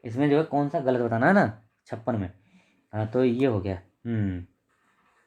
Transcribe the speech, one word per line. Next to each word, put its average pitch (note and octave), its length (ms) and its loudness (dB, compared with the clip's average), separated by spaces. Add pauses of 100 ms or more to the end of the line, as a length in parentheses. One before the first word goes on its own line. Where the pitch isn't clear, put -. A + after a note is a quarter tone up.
इसमें B2+ 260 -2
जो C#3+ 80 4
है D#3 60 4
कौन C#3+ 260 -2
सा C#3+ 100 -4
गलत B2+ 220 0
बताना A#2 260 0
है F3 60 6
ना, D#3+ 300 2 (220)
छप्पन A#2 300 -6
में, F#2+ 180 -4 (600)
हाँ, G#2+ 140 -4
तो B2 160 0
ये B2+ 220 2
हो A#2+ 140 2
गया, F#2 220 -4 (240)
हम्म, G2+ 400 -2 (800)